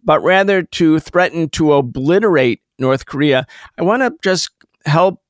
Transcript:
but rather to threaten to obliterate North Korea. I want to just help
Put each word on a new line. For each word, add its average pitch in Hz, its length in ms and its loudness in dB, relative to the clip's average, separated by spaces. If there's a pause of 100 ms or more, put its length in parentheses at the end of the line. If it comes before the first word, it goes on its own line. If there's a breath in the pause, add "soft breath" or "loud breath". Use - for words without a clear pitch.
but 202 160 2
rather 190 420 2
to 160 360 0
threaten 165 500 -2
to 151 240 0
obliterate 139 880 0 (180)
North 131 260 -2
Korea. 135 400 -2 (320 loud breath)
I 165 60 -4
want 226 180 0
to 262 220 -2
just 185 260 -2 (360)
help 165 440 0